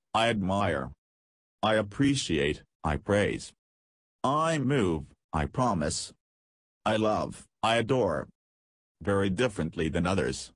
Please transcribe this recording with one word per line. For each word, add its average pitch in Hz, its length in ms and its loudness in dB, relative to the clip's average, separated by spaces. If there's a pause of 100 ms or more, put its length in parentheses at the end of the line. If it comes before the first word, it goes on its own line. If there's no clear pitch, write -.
(140)
I 113 160 4
admire. 92 640 0 (680)
I 110 140 2
appreciate, 104 880 0 (200)
I 76 140 0
praise. - 560 -2 (720)
I 156 340 0
move, 113 460 0 (280)
I 76 140 -2
promise. 90 680 -2 (720)
I 110 100 2
love, 107 500 -2 (160)
I 113 140 2
adore. 104 540 0 (720)
Very 98 280 2
differently 85 600 -2
than 85 180 0
others. 73 480 -2